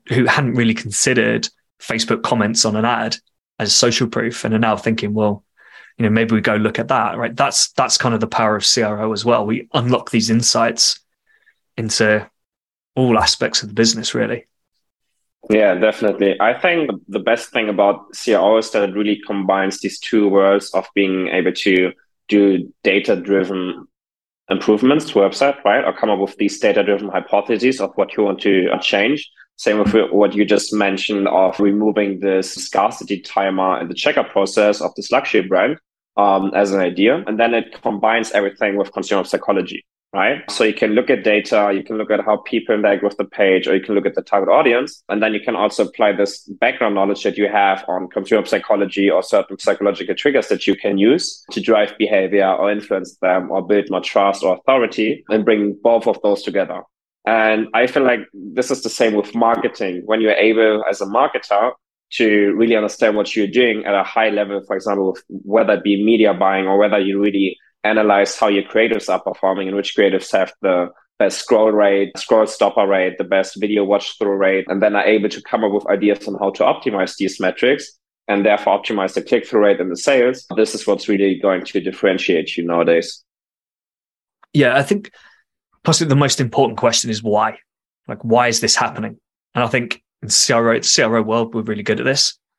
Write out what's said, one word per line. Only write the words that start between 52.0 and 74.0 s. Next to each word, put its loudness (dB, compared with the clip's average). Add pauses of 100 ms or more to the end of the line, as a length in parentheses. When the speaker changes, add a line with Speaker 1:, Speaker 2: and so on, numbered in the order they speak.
Speaker 2:
or 0
influence -6
them 0
or -4
build 0
more -2
trust 0
or 0
authority, 0
and 0
bring 0
both 2
of -2
those 0
together. -4 (420)
And 2
I 2
feel 0
like 0 (120)
this -6
is -6
the -6
same 0
with -2
marketing. -2
When 0
you're 2
able 2
as -4
a -4
marketer 0 (440)
to 4
really 4
understand 0
what -2
you're 0
doing 0
at 0
a 2
high 0
level, -4
for -4
example, -2 (120)
whether 0
it -4
be 0
media 4
buying 0
or 2
whether 4
you 0
really 0 (280)
analyze 2
how 2
your 0
creatives 0
are -2
performing -4
and -4
which -4
creatives 2
have 0 (100)
the 0 (320)
best 0
scroll 4
rate, 2
scroll 2
stopper 0
rate, 0
the -4
best -2
video 0
watch -2